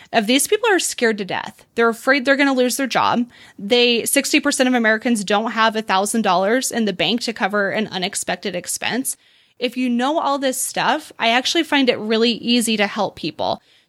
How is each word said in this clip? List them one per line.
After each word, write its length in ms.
of 120
these 220
people 220
are 100
scared 380
to 80
death. 400
They're 140
afraid 340
they're 140
gonna 160
lose 240
their 100
job. 420
They, 460
sixty 340
percent 280
of 60
Americans 520
don't 260
have 240
a 60
thousand 400
dollars 500
in 140
the 80
bank 280
to 120
cover 360
an 180
unexpected 680
expense. 640
If 160
you 140
know 300
all 200
this 200
stuff, 600
I 100
actually 340
find 260
it 100
really 320
easy 460
to 100
help 300
people. 440